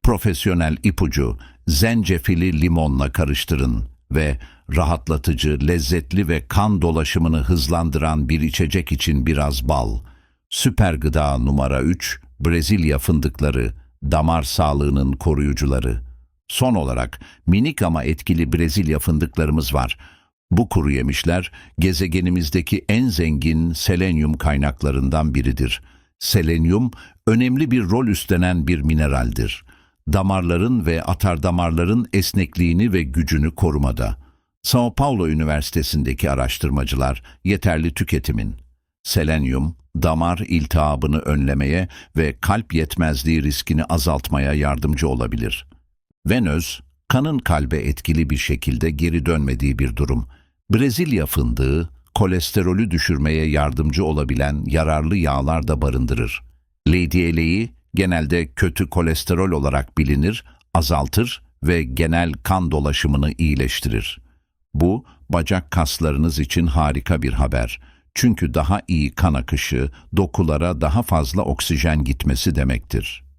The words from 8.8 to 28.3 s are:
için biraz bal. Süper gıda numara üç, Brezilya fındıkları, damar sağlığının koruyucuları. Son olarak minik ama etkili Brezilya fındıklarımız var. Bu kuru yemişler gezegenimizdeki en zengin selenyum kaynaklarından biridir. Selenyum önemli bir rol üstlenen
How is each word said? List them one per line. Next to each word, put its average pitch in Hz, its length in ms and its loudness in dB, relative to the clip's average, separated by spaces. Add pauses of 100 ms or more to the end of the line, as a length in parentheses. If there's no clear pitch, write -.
için 71 340 0
biraz 71 420 0
bal. 57 300 0 (520)
Süper 98 440 2
gıda 71 440 0
numara 67 440 0
üç, - 380 -2 (200)
Brezilya 80 580 2
fındıkları, 65 760 0 (300)
damar 78 400 2
sağlığının 71 680 0
koruyucuları. 67 880 0 (460)
Son 127 260 0
olarak 62 460 -4 (260)
minik 110 360 2
ama 82 220 0
etkili 80 480 0
Brezilya 80 460 0
fındıklarımız 76 760 0
var. 65 240 -2 (520)
Bu 101 180 2
kuru 73 220 0
yemişler 69 600 -2 (260)
gezegenimizdeki 90 1120 0
en 120 200 2
zengin 80 640 0
selenyum 82 600 0
kaynaklarından 69 1000 0
biridir. 64 480 -2 (360)
Selenyum 85 720 2 (360)
önemli 127 440 2
bir 123 120 2
rol 113 240 0
üstlenen 90 600 0